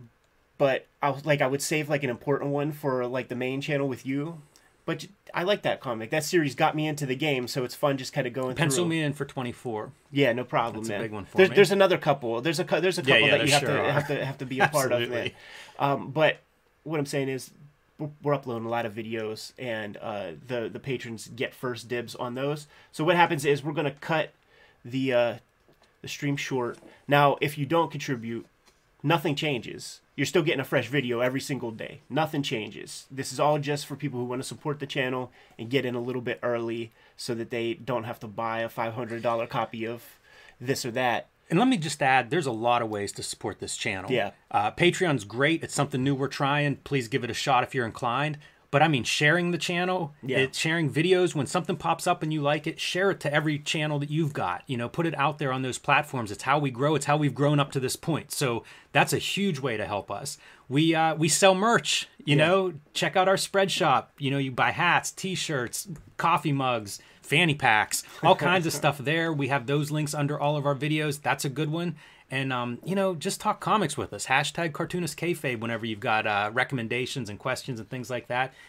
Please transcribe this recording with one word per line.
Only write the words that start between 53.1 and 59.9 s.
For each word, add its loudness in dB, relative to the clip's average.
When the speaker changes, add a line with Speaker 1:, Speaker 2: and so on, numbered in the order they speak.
Speaker 2:
it -6
to -4
every 0
channel -2
that -4
you've 2
got. -4
You -4
know, -4
put -2
it -2
out 0
there -2
on -2
those -4
platforms. 0
It's -10
how 4
we 0
grow. 2
It's -2
how 4
we've 2
grown 4
up 0
to -2
this -2
point. -4
So -2
that's 4
a 2
huge -2
way -2
to -4
help -4